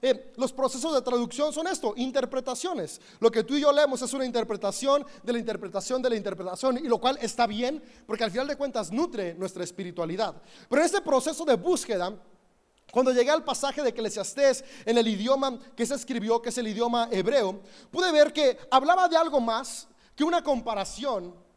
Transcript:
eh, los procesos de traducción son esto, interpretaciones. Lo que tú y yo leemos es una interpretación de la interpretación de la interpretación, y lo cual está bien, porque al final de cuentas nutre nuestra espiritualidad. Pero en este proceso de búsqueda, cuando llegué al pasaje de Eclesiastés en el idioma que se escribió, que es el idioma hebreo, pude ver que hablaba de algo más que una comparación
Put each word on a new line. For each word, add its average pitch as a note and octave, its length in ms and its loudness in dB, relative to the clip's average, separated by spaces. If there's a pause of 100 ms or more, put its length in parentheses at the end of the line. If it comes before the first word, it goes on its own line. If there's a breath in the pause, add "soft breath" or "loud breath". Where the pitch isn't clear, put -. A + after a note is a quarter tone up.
eh, - 360 0
los B3+ 160 -2
procesos C4+ 400 -2
de C4 80 4
traducción B3 500 -2
son D#4+ 160 -4
esto, A#3+ 300 -2
interpretaciones. B3+ 1040 -4 (180 loud breath)
Lo A3+ 100 6
que A3+ 140 0
tú B3+ 120 -4
y D4 60 2
yo C#4+ 120 6
leemos C#4+ 280 2
es B3+ 120 -6
una C4+ 120 -4
interpretación A#3 800 -2 (180 loud breath)
de A#3+ 100 -4
la A#3+ 60 0
interpretación G#3 640 -6
de B3+ 100 0
la A3+ 40 0
interpretación, F#3+ 640 -4
y D#4 100 -6
lo E3+ 120 2
cual B3+ 220 0
está A#3+ 260 0
bien, B3 360 -4 (220 loud breath)
porque A3 180 -4
al G#3+ 80 -2
final B3+ 160 -2
de C#4+ 80 -4
cuentas A#3+ 360 -4
nutre A3 420 -2
nuestra F3+ 300 -8
espiritualidad. F3 800 -6 (280 loud breath)
Pero C#4 120 4
en E4+ 40 4
este F#4+ 160 2
proceso D4+ 420 0
de C#4+ 120 4
búsqueda, G#3 580 0 (800)
cuando B3+ 180 4
llegué B3 200 4
al D#4+ 120 2
pasaje C#4 380 -4
de C4+ 80 2
Eclesiastés A3+ 760 0 (220 loud breath)
en A3+ 120 2
el A3+ 100 4
idioma B3 520 0 (160 loud breath)
que A#3 100 -2
se C4 100 -4
escribió, A#3 460 0
que A#3 80 -6
es - 80 -6
el A#3+ 100 -4
idioma A#3 440 0
hebreo, G3 500 2 (280 loud breath)
pude F4+ 220 0
ver D4+ 200 8
que D4 260 2 (120)
hablaba E4 400 6
de E4 80 6
algo D4+ 240 4
más A#3 460 -4 (280 soft breath)
que C#4+ 80 0
una E4+ 200 2
comparación A3+ 920 -2 (220)